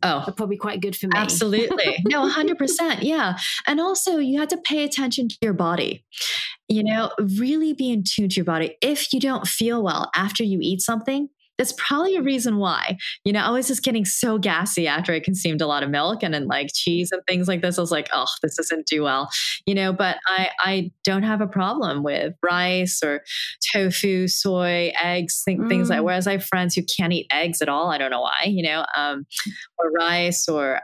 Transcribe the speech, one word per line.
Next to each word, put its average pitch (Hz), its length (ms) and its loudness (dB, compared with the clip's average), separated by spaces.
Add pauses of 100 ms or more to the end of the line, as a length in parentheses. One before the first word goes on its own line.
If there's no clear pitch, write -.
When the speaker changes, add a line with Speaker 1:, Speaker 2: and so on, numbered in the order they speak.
Speaker 1:
Oh. 147 220 2
Speaker 2:
are 196 60 -6
probably 202 240 -2
quite 208 240 -6
good 190 140 -2
for - 120 -6
me. 196 100 2
Speaker 1:
Absolutely. 214 880 2
Speaker 2:
<laughs> 202 60 4
Speaker 1:
No, 277 180 2
a - 40 4
hundred 311 280 2
percent. 285 440 0
Yeah. 240 340 2 (300)
And 294 140 2
also, 370 380 0
you 277 200 2
have 302 120 0
to 349 80 0
pay 302 260 0
attention 269 440 0
to - 140 -8
your 220 120 2
body. 170 500 0 (640)
You 214 160 2
know, 220 340 0
really 254 560 2
be 254 160 -2
in 208 140 0
tune 202 260 0
to 185 60 0
your 180 80 0
body. 160 360 0
If 285 320 0
you 262 80 2
don't 262 260 0
feel 233 360 0
well 170 320 0
after 196 300 0
you 196 180 2
eat 185 180 -2
something, 269 480 -2 (300)
that's 262 160 0
probably 359 420 0
a 311 60 0
reason 247 340 0
why. 185 400 0 (280)
You 202 100 2
know, 208 60 2
I 220 100 2
was 247 180 0
just 262 160 -2
getting 226 220 0
so 220 320 0
gassy 180 500 0
after 165 240 0
I 160 80 2
consumed 165 400 0
a 160 60 0
lot 143 160 0
of 139 80 -2
milk 160 320 0
and 165 100 -2
then, 143 140 -2
like, 139 280 -2
cheese 175 380 0
and 185 160 -2
things 180 180 2
like 180 140 0
this. 180 180 0
I 180 40 2
was 165 80 0
like, 151 220 0
"Oh, 131 120 0 (180)
this 151 140 -2
doesn't 160 300 -2
do 151 160 0
well," 139 260 0 (380)
you 196 80 2
know, 190 180 2
but 185 240 0 (100)
I, 185 220 2 (120)
I 190 320 0 (120)
don't 196 200 2
have 214 180 2
a 208 40 0
problem 190 560 0
with 147 300 0 (100)
rice 180 640 2
or 147 160 0 (500)
tofu, 190 580 2
soy, 175 720 0
eggs, 175 440 0
thi-, 185 140 0 (100)
things 185 220 2
like, 156 100 2
Speaker 2:
Mm. 160 40 2
Speaker 1:
whereas 180 220 0
I 202 60 0
have 196 120 -2
friends 180 300 0
who 175 100 0
can't 175 280 0
eat 175 180 -4
eggs 165 300 0
at 151 80 0
all. 156 220 0
I 147 80 0
don't 135 120 -2
know 123 120 -2
why, 76 240 0
you 196 160 0
know, 160 240 0 (100)
um, 143 300 -2 (520)
or 165 120 2
rice 175 580 2
or, 139 360 0